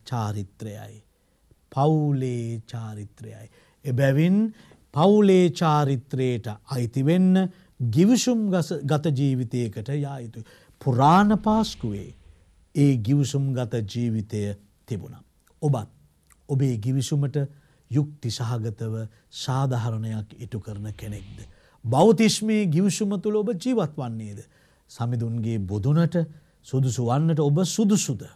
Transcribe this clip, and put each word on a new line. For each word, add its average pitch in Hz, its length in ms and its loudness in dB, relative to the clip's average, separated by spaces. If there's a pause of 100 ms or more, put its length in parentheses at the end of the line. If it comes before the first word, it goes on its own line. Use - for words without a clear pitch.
චාරිත්‍රයයි. 104 1000 -10 (680)
පවුලේ 131 920 0
චාරිත්‍රයයි. 107 840 -16 (380)
එබැවින් 139 520 4 (560)
පවුලේ 190 580 6
චාරිත්‍රයට 135 960 0 (180)
අයිති 131 400 -4
වෙන්න 185 440 4 (300)
ගිවිසුම් 208 680 2
ගස-, 165 320 -2
ගත 147 300 0
ජීවිතයකට 123 800 -2
යා 139 280 -6
යුතුයි. 113 260 -14 (360)
පුරාණ 165 560 6
පාස්කුවේ 214 720 -2 (680)
ඒ 143 220 4
ගිවිසුම් 135 560 0
ගත 120 320 -4
ජීවිතය 110 580 -4 (400)
තිබුණා. - 400 -12 (380)
ඔබත් 127 280 -2 (560)
ඔබේ 131 320 0
ගිවිසුමට 131 600 -2 (540)
යුක්ති 147 380 -2
සහගතව 113 680 -6 (360)
සාධාරණයක් 113 1040 -4
ඉටු 113 240 -10
කරන 104 340 -12
කෙනෙක්ද? - 460 -14 (460)
බෞතිස්මේ 214 800 4
ගිවිසුම 196 540 0
තුළ 214 180 -2
ඔබ 208 140 -2
ජීවත් 190 460 -2
වන්නේද? 110 420 -10 (500)
සමිඳුන්ගේ 117 720 -4
බොදුනට 131 560 0 (440)
සුදුසු 127 460 -2
වන්නට 147 340 2
ඔබ 147 260 2
සුදුසුද? 190 580 0 (120)